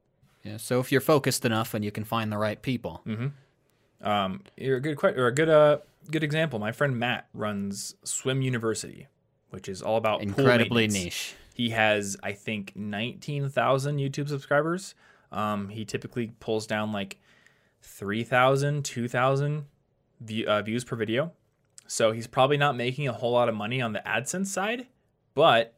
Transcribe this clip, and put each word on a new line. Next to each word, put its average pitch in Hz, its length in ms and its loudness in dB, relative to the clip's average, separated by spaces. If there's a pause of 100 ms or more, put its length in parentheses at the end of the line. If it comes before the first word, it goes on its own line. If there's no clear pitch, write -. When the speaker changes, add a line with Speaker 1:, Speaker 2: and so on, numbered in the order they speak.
(420)
Speaker 1:
Yeah, 107 160 -12
so 123 220 -2
if 127 120 -4
you're 127 80 6
focused 139 460 2
enough 113 260 0
and 107 100 -2
you 104 80 -2
can 107 140 -6
find 110 260 -2
the 107 60 -4
right 107 240 -2
people. 117 460 -6
Speaker 2:
Mm-hmm. - 1000 -10
Um, 98 360 0 (140)
you're 131 200 -2
a 123 40 -2
good 143 180 -4
que-, - 180 2
or 123 120 4
a 117 60 2
good, 160 140 4
uh, 151 300 8 (320)
good 156 140 -2
example. 151 340 0
My 107 140 -4
friend 135 260 0
Matt 120 340 -2
runs 101 600 -6 (100)
Swim 131 380 -2
University, 113 640 -4 (440)
which 95 200 -12
is 92 100 -8
all 110 160 0
about 107 240 2
pool 101 80 -4
Speaker 1:
Incredibly 117 540 4
Speaker 2:
maintenance. 101 220 0
Speaker 1:
niche. - 300 -8 (200)
Speaker 2:
He 117 160 -2
has, 107 520 2
I 101 100 -6
think, 101 440 -8
nineteen 117 720 -6
thousand 135 500 0
YouTube 139 300 -4
subscribers. 147 640 -2 (380)
Um, 101 380 -2
he 110 160 -8
typically - 540 -6
pulls 110 260 -2
down, 107 260 -2
like, 98 260 -6 (640)
three 104 440 -6
thousand, 139 600 2
two 120 240 -6
thousand 139 560 0 (560)
view-, 110 280 -4
uh, 104 140 4
views 113 220 -4
per - 120 -8
video. 113 360 -2 (540)
So 110 260 2
he's 113 140 -6
probably 139 300 4
not 143 200 2
making 131 320 -4
a 117 40 -2
whole 120 200 -2
lot 120 160 4
of 110 60 0
money 117 280 -4
on 113 100 -2
the 101 140 -6
AdSense 135 400 -2
side, 220 400 -6 (480)
but 131 440 4